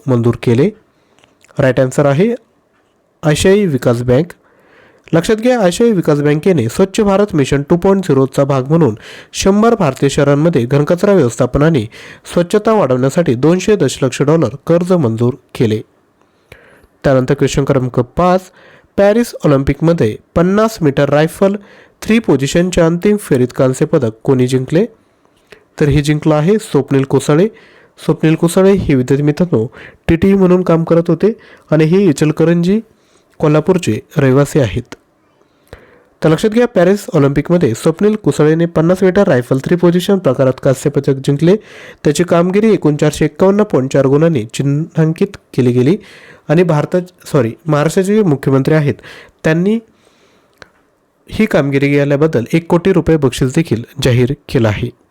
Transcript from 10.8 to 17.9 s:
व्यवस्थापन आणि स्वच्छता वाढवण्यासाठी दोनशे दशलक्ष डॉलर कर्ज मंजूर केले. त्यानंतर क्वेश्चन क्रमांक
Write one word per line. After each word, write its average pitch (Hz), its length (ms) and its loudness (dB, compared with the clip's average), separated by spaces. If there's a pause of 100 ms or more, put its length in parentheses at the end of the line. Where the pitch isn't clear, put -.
व्यवस्थापन 135 500 0
आणि 151 240 2 (460)
स्वच्छता 208 400 0
वाढवण्यासाठी 135 600 0
दोनशे 175 420 0
दशलक्ष 139 460 -2
डॉलर 139 320 0 (120)
कर्ज 175 260 0
मंजूर 120 420 0 (200)
केले. 107 260 -2 (1200)
त्यानंतर 131 300 2
क्वेश्चन 139 300 -2
क्रमांक 131 360 0